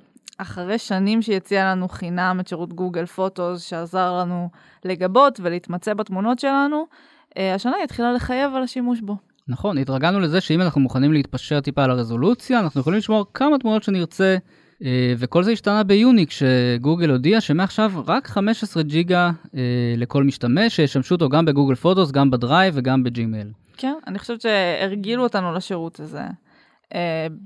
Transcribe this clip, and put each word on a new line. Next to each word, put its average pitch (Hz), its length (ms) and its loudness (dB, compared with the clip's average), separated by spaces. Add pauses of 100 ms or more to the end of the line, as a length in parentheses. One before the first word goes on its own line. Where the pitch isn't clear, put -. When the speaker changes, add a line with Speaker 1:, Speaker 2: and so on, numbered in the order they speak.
(380)
Speaker 1:
אחרי 180 400 -6
שנים 208 440 0
שהיא 208 140 0
הציעה 190 340 0
לנו 185 180 -2
חינם 180 520 -4
את 180 80 -8
שירות 170 240 -8
גוגל 175 340 -4
פוטוס, 180 560 -4
שעזר 180 560 -4
לנו 175 300 -4 (360)
לגבות 190 580 2
ולהתמצא 175 520 -4
בתמונות 208 440 -2
שלנו, 285 480 0 (500)
אה, 190 180 -2
השנה 240 220 -2
היא 381 80 -4
התחילה 240 280 -2
לחייב 262 420 -2
על 262 80 -2
השימוש 240 380 -4
בו. 208 160 -6 (320)
Speaker 2:
נכון, 143 300 -2
התרגלנו 139 420 0
לזה 170 200 0
שאם 165 200 0
אנחנו 156 200 2
מוכנים 135 320 2
להתפשר 143 480 -2
טיפה 139 240 0
על 131 60 4
הרזולוציה, 127 720 0
אנחנו 147 200 0
יכולים 180 180 0
לשמור 214 360 0
כמה 285 240 2
תמונות 220 240 0
שנרצה, 190 540 0 (480)
אה, 127 340 2
וכל 143 240 2
זה 214 80 2
השתנה 214 320 0
ביוני, 208 440 6
כשגוגל 127 840 2
הודיע 147 300 4
שמעכשיו 190 520 0 (140)
רק 220 200 0
חמש 208 360 -2
עשרה 175 200 -2
ג'יגה, 175 480 2 (260)
אה, 123 400 0
לכל 120 280 0
משתמש, 139 520 2
שישמשו 143 380 0
אותו 165 140 2
גם 151 160 2
בגוגל 139 300 4
פוטוס, 180 360 2
גם 139 200 4
בדרייב 147 460 2
וגם 131 260 2
בג'ימייל. 113 460 -4 (280)
Speaker 1:
כן, 269 180 -4 (120)
אני - 120 -8
חושבת 233 220 -8
שהרגילו 202 840 0
אותנו 190 300 -2
לשירות 165 480 -6
הזה. 151 220 -12 (720)
אה, 160 320 -4 (200)